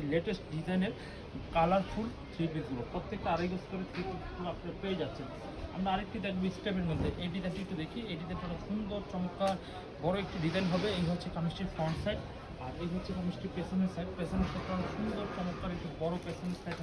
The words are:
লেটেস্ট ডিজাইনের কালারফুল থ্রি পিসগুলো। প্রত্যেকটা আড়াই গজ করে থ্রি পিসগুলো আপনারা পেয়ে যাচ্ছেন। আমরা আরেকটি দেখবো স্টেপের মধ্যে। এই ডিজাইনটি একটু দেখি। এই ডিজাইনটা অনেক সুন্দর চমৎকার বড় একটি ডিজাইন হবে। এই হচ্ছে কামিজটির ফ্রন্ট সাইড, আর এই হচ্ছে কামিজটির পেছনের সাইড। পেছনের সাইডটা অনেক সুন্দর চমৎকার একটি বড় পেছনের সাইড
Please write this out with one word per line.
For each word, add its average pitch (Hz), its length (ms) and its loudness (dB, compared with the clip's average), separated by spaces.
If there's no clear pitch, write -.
লেটেস্ট 165 300 4
ডিজাইনের 185 380 2
কালারফুল 185 520 6
থ্রি 165 200 2
পিসগুলো। 143 300 -2
প্রত্যেকটা 190 420 -2
আড়াই 170 180 4
গজ 185 180 -2
করে 185 200 -2
থ্রি 180 200 -2
পিসগুলো 175 420 -4
আপনারা 170 300 -6
পেয়ে 190 180 2
যাচ্ছেন। 135 260 -2
আমরা 190 200 2
আরেকটি 208 320 0
দেখবো 185 180 2
স্টেপের 185 340 2
মধ্যে। 156 180 4
এই 180 120 2
ডিজাইনটি 185 300 0
একটু 180 180 -4
দেখি। 165 160 -4
এই 170 100 -4
ডিজাইনটা 175 280 -4
অনেক 165 200 -2
সুন্দর 208 320 0
চমৎকার 185 420 2
বড় 175 200 4
একটি 165 200 -4
ডিজাইন 180 280 4
হবে। 185 160 4
এই 170 100 4
হচ্ছে 175 260 0
কামিজটির 170 380 0
ফ্রন্ট 160 300 2
সাইড, - 160 0
আর 127 80 -4
এই 175 120 0
হচ্ছে 185 220 -2
কামিজটির 180 400 -2
পেছনের 185 380 2
সাইড। 175 140 -2
পেছনের 185 340 2
সাইডটা 185 240 -2
অনেক 180 200 0
সুন্দর 208 280 0
চমৎকার 180 400 -2
একটি 160 120 -4
বড় 165 120 2
পেছনের 180 380 -2
সাইড 170 200 -4